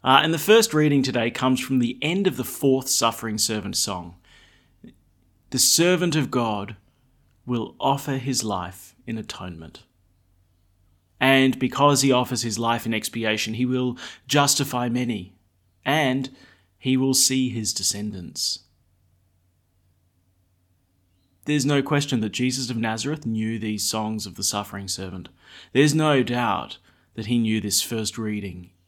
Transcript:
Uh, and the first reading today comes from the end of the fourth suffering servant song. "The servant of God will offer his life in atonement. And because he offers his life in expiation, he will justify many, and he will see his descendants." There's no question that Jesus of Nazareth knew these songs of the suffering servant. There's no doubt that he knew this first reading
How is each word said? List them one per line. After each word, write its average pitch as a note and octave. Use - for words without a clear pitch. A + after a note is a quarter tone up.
Uh, C3
and D#3+
the E3
first A3
reading D3+
today A#2+
comes B2+
from C3
the A#2+
end F3+
of B2
the B2
fourth C3
suffering A2+
servant G#2
song. F2
"The C3+
servant F3
of C#3+
God G#2
will A#2+
offer C3+
his B2
life F#2+
in A2+
atonement. E2+
And C3
because C#3
he C3+
offers B2
his A#2
life A#2
in A2+
expiation, A2
he B2
will B2+
justify C#3
many, A#2
and C3+
he C3
will C3+
see C3
his G#2+
descendants." G2+
There's D3
no C#3+
question C#3
that G#2+
Jesus B2+
of A#2
Nazareth A#2
knew A2
these G#2+
songs A2
of F2
the G2
suffering G2+
servant. F#2
There's D3+
no D3+
doubt A2
that A2
he A#2+
knew A2
this G2+
first A2
reading G2+